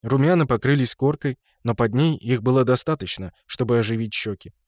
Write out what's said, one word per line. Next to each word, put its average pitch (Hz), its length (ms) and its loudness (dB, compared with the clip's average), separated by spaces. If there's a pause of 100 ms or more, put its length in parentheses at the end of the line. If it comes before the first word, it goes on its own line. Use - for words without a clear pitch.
Румяна 143 440 2
покрылись 131 480 0
коркой, 139 440 -2 (240)
но 117 120 -2
под 113 200 0
ней 151 220 2
их 117 260 -2
было 127 220 2
достаточно, 123 680 -2 (140)
чтобы 120 320 -2
оживить 113 360 -2
щёки. - 400 -8 (140)